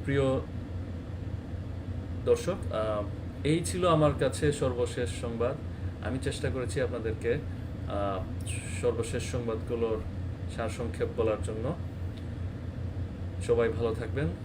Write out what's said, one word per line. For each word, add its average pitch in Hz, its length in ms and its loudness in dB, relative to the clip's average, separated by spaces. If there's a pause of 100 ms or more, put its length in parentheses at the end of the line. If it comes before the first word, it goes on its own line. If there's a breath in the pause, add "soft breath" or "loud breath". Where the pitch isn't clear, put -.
প্রিয় 139 180 4 (2000)
দর্শক, 123 500 2
আহ, 95 280 0 (420)
এই 160 200 4
ছিল 180 240 2
আমার 151 220 8 (100)
কাছে 143 320 4
সর্বশেষ 123 680 0
সংবাদ। 120 360 0 (500 loud breath)
আমি 127 160 0
চেষ্টা 135 280 0
করেছি 127 300 0
আপনাদেরকে, 117 540 2
আহ, 98 920 -2 (580)
সর্বশেষ 120 400 2 (100)
সংবাদগুলোর 113 680 0 (560)
সারসংক্ষেপ 117 600 0
বলার 107 280 4
জন্য। 110 300 0 (1700)
সবাই 117 220 6
ভালো 113 260 2
থাকবেন। 123 320 -2 (180)